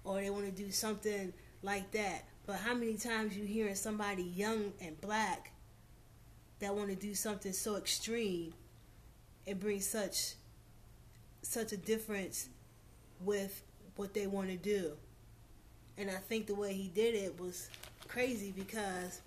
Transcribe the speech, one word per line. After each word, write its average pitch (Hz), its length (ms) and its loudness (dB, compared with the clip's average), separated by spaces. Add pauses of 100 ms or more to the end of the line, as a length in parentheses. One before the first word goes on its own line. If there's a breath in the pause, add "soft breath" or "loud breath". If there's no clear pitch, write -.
or 196 180 2
they 196 80 2
wanna 202 220 0
do 196 180 -4
something 202 640 2 (300 loud breath)
like 196 280 0
that. 202 340 0 (200)
But 196 120 -2
how 226 180 2
many 233 180 2
times 220 420 2
you 208 80 0
hearing 208 320 2
somebody 202 460 2
young 202 580 2
and 156 220 -6
black 214 500 2 (1080)
that 202 160 2
wanna 202 200 2
do 202 200 -2
something 202 380 0
so 208 220 2
extreme 190 800 2 (920)
and 196 120 -2
bring 202 220 2
such, - 540 2 (1040)
such 220 320 0
a 202 40 -2
difference 214 680 0 (720)
with 196 420 2 (360)
what 196 160 -2
they 202 140 4
wanna 190 300 2
do? 180 360 4 (1040)
And 196 120 -2
I 185 60 0
think 214 320 0
the 202 80 2
way 202 180 2
he 190 160 0
did 220 260 6
it 180 240 2
was 180 300 -4 (380)
crazy 226 480 2
because 190 720 -2